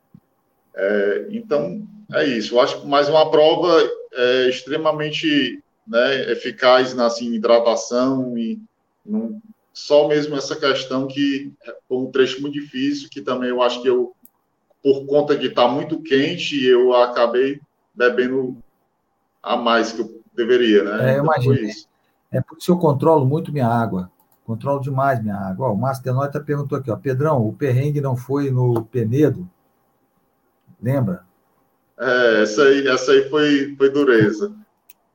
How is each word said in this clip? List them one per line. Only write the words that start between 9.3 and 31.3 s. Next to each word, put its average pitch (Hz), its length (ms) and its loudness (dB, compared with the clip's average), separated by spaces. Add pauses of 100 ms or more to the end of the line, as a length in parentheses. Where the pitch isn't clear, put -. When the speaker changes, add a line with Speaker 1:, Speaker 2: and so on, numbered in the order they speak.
Speaker 1:
só 147 360 2
mesmo 151 280 -2
essa 139 200 -8
questão 131 500 -4
que 139 460 -4 (340)
foi 127 120 -4
um 127 120 -6
trecho 131 300 0
muito 147 140 -8
difícil, 143 560 -6
que 139 120 -14
também 123 280 -4
eu 123 120 -2
acho 120 200 0
que 131 60 0
eu, 123 260 0 (680)
por 139 240 0
conta 147 300 2
de 123 140 -4
tá 123 180 2
muito 143 340 -4
quente, 147 600 -2
eu 123 300 4
acabei 123 640 2 (340)
bebendo 127 600 0 (840)
a 113 140 -2
mais 117 360 0
que 117 80 -10
eu - 200 -8 (140)
deveria, 117 500 4
né? 113 300 0
Speaker 2:
É, 139 40 0
eu 143 40 -2
Speaker 1:
Então, 156 120 2
foi 131 100 -2 (100)
Speaker 2:
imagino. 110 160 -2
Speaker 1:
isso. - 180 -18 (440)
Speaker 2:
É 127 80 -2
por - 180 -12
isso - 80 -14
que 180 60 4
eu 180 60 2
controlo 151 460 2
muito 151 280 -2
minha 131 160 0
água. 104 420 -2 (340)
Controlo 131 360 -6
demais 131 420 -2
minha 104 140 -6
água. 98 320 -6
Ó, 110 40 0
o 98 60 -2
Márcio 127 260 -4
Tenório 131 260 -2
até 147 100 -6
perguntou 143 380 -6
aqui, 135 120 -8
ó, 104 60 -2
"Pedrão, 135 500 -2
o 107 60 -4
perrengue 143 480 -2
não 135 160 -4
foi 139 340 -4
no 123 360 0
Penedo?" 131 640 0 (1300)
Lembra? 113 420 -4 (760)